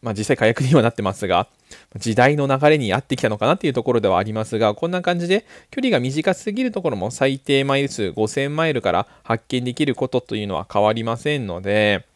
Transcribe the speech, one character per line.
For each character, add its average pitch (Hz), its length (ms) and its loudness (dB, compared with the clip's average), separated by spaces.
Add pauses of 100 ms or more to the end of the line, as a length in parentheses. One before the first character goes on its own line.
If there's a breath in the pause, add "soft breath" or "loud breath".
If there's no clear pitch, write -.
ま 117 100 -6
あ、 - 20 -4
実 104 120 -4
際 139 120 0
解 110 120 4
約 120 140 0
に 131 120 4
は 135 60 8
な 113 100 4
っ - 40 -14
て - 60 -8
ま 98 120 -2
す 104 140 -8
が、 92 220 2 (480 loud breath)
時 110 180 -2
代 131 220 4
の 139 100 0
流 139 220 4
れ 156 80 6
に 110 160 0
合 113 60 2
っ - 40 -10
て 127 140 -4
き - 40 -6
た 123 60 0
の 107 100 -2
か 107 100 0
な 156 80 2
っ - 20 -8
て - 100 -4
い 143 40 0
う - 20 -4
と 120 100 -2
こ 127 100 0
ろ 117 80 2
で 104 60 2
は 92 100 4
あ 92 60 2
り 107 80 -6
ま 110 140 -4
す 113 140 -4
が、 104 160 2
こ 165 120 -4
ん 175 40 -2
な 180 100 -4
感 175 180 0
じ 170 80 -6
で 196 180 0 (260 loud breath)
距 269 100 -6
離 262 100 2
が 156 80 4
短 139 340 0
す - 200 -6
ぎ 247 100 -2
る 247 80 -2
と 196 100 -6
こ 170 100 -2
ろ 113 40 -4
も 90 160 -4
最 135 280 0
低 135 260 2
マ 139 120 0
イ 139 40 0
ル 139 80 -2
数 98 220 -4
五 107 160 0
千 139 280 -4
マ 160 120 0
イ 156 60 0
ル 123 80 -2
か 90 120 0
ら 90 140 0 (160 soft breath)
発 - 260 -4
券 123 160 -2
で 123 80 -4
き 147 120 0
る 123 100 -2
こ 131 120 -4
と 123 140 0
と - 160 -8
い 104 80 -4
う - 20 -8
の 95 80 -4
は 78 160 -4
変 101 100 2
わ 107 120 4
り 113 100 -4
ま 113 140 -4
せ 147 200 -2
ん 120 100 -6
の 87 120 -8
で 101 460 2 (100)